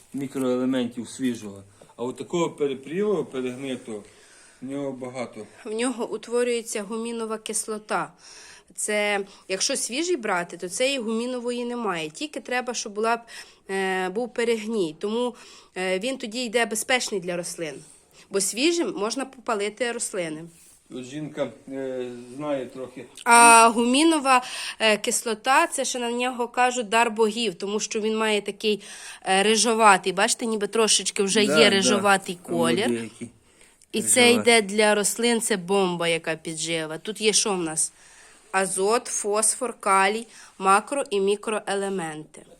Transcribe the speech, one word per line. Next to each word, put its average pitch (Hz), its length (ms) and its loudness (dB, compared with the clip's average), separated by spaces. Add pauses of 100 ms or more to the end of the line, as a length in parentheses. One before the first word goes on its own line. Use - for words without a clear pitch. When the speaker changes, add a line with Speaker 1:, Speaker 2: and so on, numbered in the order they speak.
(140)
Speaker 1:
мікроелементів 127 960 -2
свіжого. 104 540 -6 (320)
А 117 80 -8
от 127 140 -6
такого 165 320 -4
перепрілого, 147 760 -2
перегнитого, 127 800 -8 (580)
в 127 40 -12
нього 139 260 -6
багато. 123 540 -10 (200)
Speaker 2:
В 220 60 -8
нього 233 420 -4
утворюється 233 720 -4
гумінова 226 540 -6
кислота. 214 760 -6 (640)
Це, 208 500 -2 (220)
якщо 190 300 -2
свіжий 330 400 -2
брати, 185 400 -4
то 180 120 -8
цієї 262 300 0
гумінової 240 680 -4
немає. 196 440 -4
Тільки 302 300 -10
треба, 247 340 -4
щоб 220 200 -8
була 226 240 0
б, - 20 -6 (500)
е, 190 400 -2
був 220 240 -6
перегній. 220 640 -2
Тому, 226 360 -4 (420)
е, 185 220 -2
він 247 180 -4
тоді 247 280 -6
йде 233 200 0
безпечний 220 560 -2
для 175 160 -4
рослин. 170 380 -8 (540)
Бо 196 120 0
свіжим 285 560 0
можна 233 280 -4
попалити 214 640 -4
рослини. 170 520 -6 (480)
Speaker 1:
От 127 120 -10
жінка, 143 480 -6 (200)
е, 131 400 -6 (240)
знає 143 300 -4
трохи. 127 400 -12 (180)
Speaker 2:
А 233 460 10
гумінова, 254 760 4 (360)
е, 214 180 4
кислота, 240 680 0
це 269 180 -4
ще 247 140 -4
на 240 120 -2
нього 247 360 -2
кажуть 247 420 0
дар 226 220 4
богів, 214 440 0
тому 202 240 -4
що 214 220 -4
він 220 160 0
має 220 240 0
такий, 208 400 -2 (440)
е, 190 180 4
рижоватий. 214 680 6
Бачите, 220 320 0
ніби 214 220 -2
трошечки 208 560 2
вже 202 220 2
Speaker 1:
Да, 208 140 4
Speaker 2:
є 226 40 10
Speaker 1:
да. 208 60 8
Speaker 2:
рижоватий 196 640 2
Speaker 1:
Там - 200 -8
Speaker 2:
колір. 170 300 2
Speaker 1:
от 120 60 0
є 117 120 -2
які 117 260 -12 (600)
Speaker 2:
І 220 120 -2
це 247 220 4
Speaker 1:
рижоваті. 240 240 6
Speaker 2:
йде 226 120 8
для 208 340 4
рослин, 226 460 0
це 214 160 0
бомба, 180 500 0
яка 165 280 0
піджива. 160 640 -6
Тут 214 240 -10
є 214 120 4
що 202 200 2
в 185 80 0
нас? 160 320 -2 (580)
Азот, 190 560 0
фосфор, 214 720 -2
калій, 202 480 2 (300)
макро 202 520 2
і 202 120 0
мікроелементи. 196 1200 -2 (180)